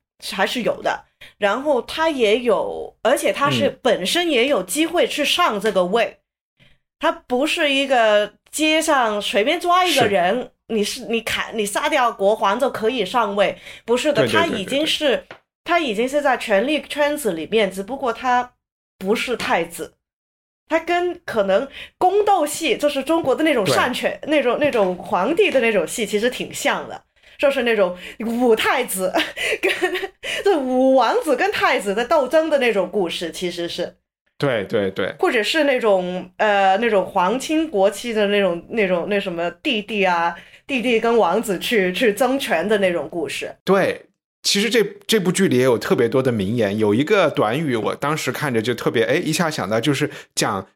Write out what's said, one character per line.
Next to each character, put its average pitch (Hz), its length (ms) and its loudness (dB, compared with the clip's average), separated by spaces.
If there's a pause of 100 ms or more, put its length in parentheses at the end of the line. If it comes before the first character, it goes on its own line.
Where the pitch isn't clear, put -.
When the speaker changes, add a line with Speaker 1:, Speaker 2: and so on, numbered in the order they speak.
(320)
Speaker 1:
还 196 140 0
是 233 160 -6
有 - 180 -2
的。 - 240 -4 (320)
然 208 260 0
后 285 200 0
他 320 260 -2
也 240 300 2
有， 165 640 -2
而 247 120 2
且 302 160 0
他 277 200 0
是 262 180 0
Speaker 2:
嗯。 - 140 -6
Speaker 1:
本 185 240 2
身 339 240 0
也 254 180 2
有 247 140 0
机 311 240 -2
会 320 200 0
去 - 160 -6
上 269 380 0
这 214 100 0
个 185 140 2
位。 208 320 -2 (840)
他 330 120 0
不 277 340 -2
是 311 240 0
一 269 160 0
个 214 460 4 (180)
街 311 320 2
上 240 400 0
随 202 220 0
便 330 160 0
抓 359 260 2
一 320 80 0
个 247 120 4
人， 196 300 2
Speaker 2:
是。 247 140 -6 (160)
Speaker 1:
你 214 180 -2
是， 233 220 -8
你 226 140 -2
砍， - 360 -6
你 214 80 -2
杀 294 240 -2
掉 254 220 2
国 202 240 2
王 214 240 0
就 262 100 0
可 220 220 -2
以 233 160 -2
上 202 300 0
位， 185 200 2 (280)
不 240 120 2
是 285 160 0
的， - 100 2
Speaker 2:
对， 123 40 4
对， 107 60 -2
对， - 80 4
Speaker 1:
他 339 60 2 (120)
已 190 60 -6
经 277 220 -2
是， - 220 0
Speaker 2:
对， 220 80 4
对。 - 200 -14 (280)
Speaker 1:
他 349 140 2
已 262 160 0
经 240 140 0
是 285 120 0
在 262 160 2
权 220 300 2
力 294 220 0
圈 294 280 0
子 226 160 -2
里 160 180 -6
面， 202 200 2
只 190 120 -8
不 233 140 -8
过 262 160 -2
他 247 420 -2 (440)
不 196 160 0
是 240 220 -2
太 202 280 -2
子。 - 300 -12 (720)
他 320 140 -2
跟 349 440 -2
可 208 200 -2
能 202 240 0 (300)
宫 392 260 2
斗 392 200 4
戏， 302 320 -2
就 294 120 0
是 269 140 -2
中 330 200 0
国 254 120 0
的 285 100 0
那 311 100 2
种 214 100 0
擅 247 300 0
权， - 280 -4
Speaker 2:
对。 262 80 -8
Speaker 1:
那 294 120 4
种， 226 160 0
那 285 120 0
种 190 260 0
皇 202 400 -2
帝 359 140 4
的 262 100 2
那 233 120 2
种 170 140 0
戏， - 180 -6
其 208 140 -2
实 233 100 0
挺 196 240 -6
像 180 360 -4
的， 92 120 -16 (380)
就 285 120 2
是 277 120 0
那 233 140 2
种 180 200 2 (300)
五 233 300 4
太 277 280 0
子 190 300 -4 (220)
<laughs> - 260 -4
跟， 359 480 -2 (340)
这 392 140 4
五 262 380 4
王 254 260 4
子 294 140 0
跟 370 160 0
太 339 260 0
子 196 160 -2
的 233 100 -2
斗 285 220 2
争 320 240 2
的 294 80 2
那 240 140 2
种 190 180 0
故 190 180 -2
事， 160 220 -6
其 175 200 -6
实 170 180 -6
是。 165 260 -8 (440)
Speaker 2:
对， 123 260 0
对， 98 280 -2
对。 95 260 -2
Speaker 1:
或 359 140 0
者 254 100 0
是 311 220 0
那 262 160 2
种， 180 560 0
呃， 196 400 4
那 233 120 0
种 196 160 2
皇 190 360 0
亲 311 280 0
国 196 220 2
戚 240 220 -6
的 208 160 2
那 208 120 2
种， 175 280 0
那 214 180 0
种， 175 220 0
那 202 100 0
什 196 140 -4
么 170 180 -4
弟 220 320 -4
弟 202 220 -2
啊， 170 280 0 (320)
弟 262 160 -4
弟 226 200 0
跟 233 180 2
王 196 240 2
子 196 160 -4
去， 185 340 0
去 208 200 0
争 254 260 0
权 190 280 -2
的 214 120 2
那 190 140 0
种 151 180 -4
故 160 180 -6
事。 - 240 -10 (120)
Speaker 2:
对， 180 420 0 (380)
其 - 160 0
实 220 100 0
这， 233 100 2 (280)
这 226 100 2
部 175 140 0
剧 185 160 2
里 127 100 2
也 127 60 4
有 123 120 4
特 170 200 0
别 117 120 4
多 131 140 2
的 127 80 0
名 107 240 -2
言， 107 240 0
有 104 160 2
一 127 80 2
个 175 280 2
短 117 280 0
语 147 160 -2
我 101 220 -2
当 147 200 -2
时 139 140 -4
看 131 240 -4
着 110 80 2
就 120 100 -2
特 139 200 -2
别， 117 100 2
哎， 120 140 2
一 165 160 -2
下 156 180 0
想 104 180 -6
到， 113 120 0
就 147 120 0
是 139 160 -2 (280)
讲 104 280 -2 (120)